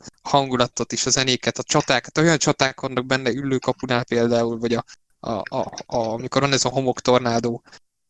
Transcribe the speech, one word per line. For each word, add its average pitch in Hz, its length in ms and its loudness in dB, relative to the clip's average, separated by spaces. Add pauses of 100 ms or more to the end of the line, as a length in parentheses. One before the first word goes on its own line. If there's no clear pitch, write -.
(220)
a - 60 -14
hangulatot 123 640 0
is, - 140 -4
a 131 40 0
zenéket, 131 480 0
a 127 40 -6
csatákat, - 560 0
olyan 160 200 4
csaták 135 420 0
vannak 131 260 -4
benne, 131 240 0
Üllő 135 280 -2
kapunál 123 460 -2
például, 117 540 0
vagy 117 160 -2
a, 117 100 -2 (360)
a, - 100 -8
a, 113 420 -6 (140)
a, - 100 -6
amikor 120 460 -2
van 139 100 2
ez 131 120 0
a 131 40 0
homoktornádó. 123 960 0 (460)